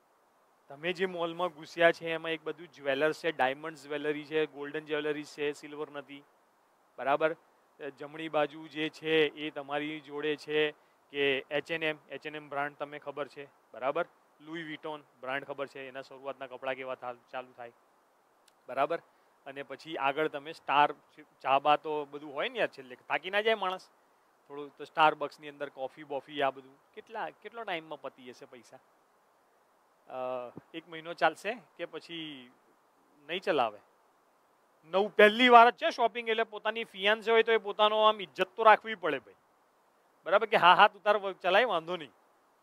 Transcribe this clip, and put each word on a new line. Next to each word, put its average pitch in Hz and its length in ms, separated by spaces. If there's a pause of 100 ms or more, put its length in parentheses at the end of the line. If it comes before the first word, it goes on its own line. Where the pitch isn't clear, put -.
(680)
તમે 151 240
જે 180 140
મોલમાં 170 420
ઘૂસ્યા 165 440
છે 165 180
એમાં 165 200
એક 160 140
બધું 156 280
jewellers 143 500
છે, 165 100
ડાયમંડ 147 440
jewellery 147 480
છે, 156 220
golden 143 380
jewellery 151 400
છે, 147 280
silver 147 380
નથી, 143 340 (760)
બરાબર? 151 380 (640)
જમણી 156 300
બાજુ 151 400
જે 151 200
છે 160 380
એ 147 240
તમારી 147 500
જોડે 147 360
છે 151 500 (240)
કે 139 380
એચ 147 200
એન્ડ 160 140
એમ, 151 140 (120)
એચ 139 160
એન્ડ 151 100
એમ 151 120
brand 143 280
તમે 147 220
ખબર 139 300
છે, 143 200 (240)
બરાબર? 151 340 (340)
લુઈ 160 220
Vuitton 151 420 (160)
brand 135 240
ખબર 139 220
છે, 135 220
એના 131 140
શરૂઆતના 135 440
કપડાં 131 280
કેવા 127 200
થા-, 123 220 (140)
ચાલુ 127 220
થાય, 120 200 (960)
બરાબર? 147 320 (460)
અને 139 160
પછી 151 340
આગળ 139 320
તમે 147 240
Star, 147 400 (500)
ચા 135 160
બા 147 180
તો 151 280
બધું 143 300
હોય 170 140
ને 254 100
યાર 156 100
છેલ્લે, 127 260
થાકી 151 360
ના 202 100
જાય 226 140
માણસ? 185 340 (580)
થોડું 143 300
તો 147 80
Starbucks-ની 151 640
અંદર 143 200
coffee 135 360
boffee 143 380
આ 135 80
બધું 135 260 (180)
કેટલા, 214 360
કેટલો 220 340
ટાઈમમાં 160 360
પતી 131 240
જશે 123 220
પૈસા? 127 340 (1300)
અ, 127 120 (540)
એક 165 140
મહિનો 165 260
ચાલશે 165 380 (240)
કે 170 80
પછી 156 640 (800)
નહીં 180 120
ચલાવે? 120 400 (1040)
નવ-, 185 240
પહેલી 214 400
વાર 240 220
જ 240 40
છે 311 160
shopping, 233 380
એટલે 226 160
પોતાની 214 400
ફિયાન્સે 208 460
હોય 226 120
તો 226 100
એ 226 60
પોતાનો 214 460
આમ 214 160
ઇજ્જત 180 360
તો 226 60
રાખવી 220 320
પડે 165 240
ભાઈ, 104 180 (880)
બરાબર? 208 200
કે 214 100
હા, 175 180
હા, 196 140
તું 202 140
તાર 214 140
વ-, 196 160
ચલાય, 190 320
વાંધો 180 320
નહીં. 143 160 (500)